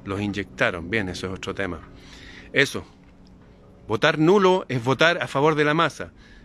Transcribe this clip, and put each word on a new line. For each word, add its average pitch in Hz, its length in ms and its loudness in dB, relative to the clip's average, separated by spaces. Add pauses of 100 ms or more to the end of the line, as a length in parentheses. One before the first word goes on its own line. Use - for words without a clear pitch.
los 98 160 -4
inyectaron. 98 680 -4
Bien, 104 180 -2
eso 90 200 -8
es 92 60 -6
otro 92 220 -8
tema. 90 320 -8 (640)
Eso. 135 340 -2 (1000)
Votar 151 320 0
nulo 185 480 4
es 123 160 -4
votar 156 400 2
a 120 40 -6
favor 147 280 2
de 147 80 0
la 151 100 2
masa. 156 380 -2 (340)